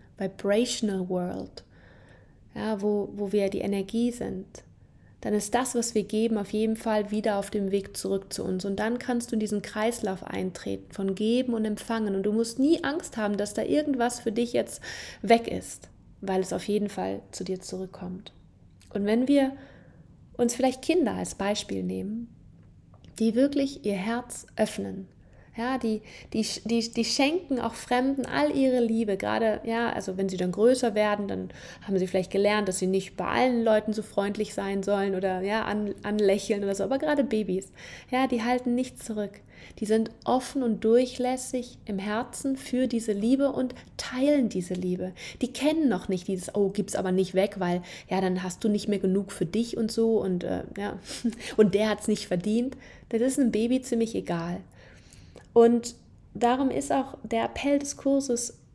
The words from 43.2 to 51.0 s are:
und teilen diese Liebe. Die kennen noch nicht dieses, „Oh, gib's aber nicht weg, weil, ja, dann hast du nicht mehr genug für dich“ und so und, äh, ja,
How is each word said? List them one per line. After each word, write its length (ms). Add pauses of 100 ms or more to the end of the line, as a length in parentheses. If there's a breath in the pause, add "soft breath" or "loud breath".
und 240 (220 loud breath)
teilen 520
diese 240
Liebe. 380 (300 loud breath)
Die 120
kennen 340
noch 200
nicht 200
dieses, 280
„Oh, 140
gib's 260
aber 160
nicht 240
weg, 240
weil, 220 (280 loud breath)
ja, 120
dann 200
hast 220
du 60
nicht 180
mehr 120
genug 320
für 140
dich“ 320
und 140
so 280
und, 240
äh, 200 (140)
ja, 200 (300 loud breath)